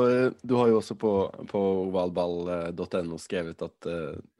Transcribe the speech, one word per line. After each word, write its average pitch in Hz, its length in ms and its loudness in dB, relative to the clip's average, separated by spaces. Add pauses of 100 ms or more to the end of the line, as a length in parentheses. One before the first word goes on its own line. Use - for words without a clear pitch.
eh, 123 240 4 (160)
du 123 80 2
har 120 160 6
jo 113 80 6
også 104 160 -2
på, 107 180 0 (380)
på 101 100 0 (280)
ovalball 90 480 0 (420)
dot 90 160 -6
N 85 220 -2
O - 20 -12
skrevet 82 460 -6
at, - 260 -10
eh, 80 300 -6 (200)